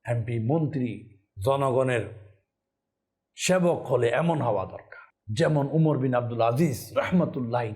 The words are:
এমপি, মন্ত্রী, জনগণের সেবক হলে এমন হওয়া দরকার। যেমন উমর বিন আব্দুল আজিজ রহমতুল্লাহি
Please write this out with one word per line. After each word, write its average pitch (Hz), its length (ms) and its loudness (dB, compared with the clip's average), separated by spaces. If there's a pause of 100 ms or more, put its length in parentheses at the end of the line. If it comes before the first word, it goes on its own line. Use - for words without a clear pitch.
এমপি, 120 340 -4
মন্ত্রী, 127 800 -4 (260)
জনগণের 131 800 0 (1120)
সেবক 175 500 2
হলে 120 220 2
এমন 151 340 0
হওয়া 101 240 -2
দরকার। - 260 -16 (400)
যেমন 147 400 2
উমর 151 260 4
বিন 127 160 0
আব্দুল 117 280 0
আজিজ 127 560 0
রহমতুল্লাহি 120 760 0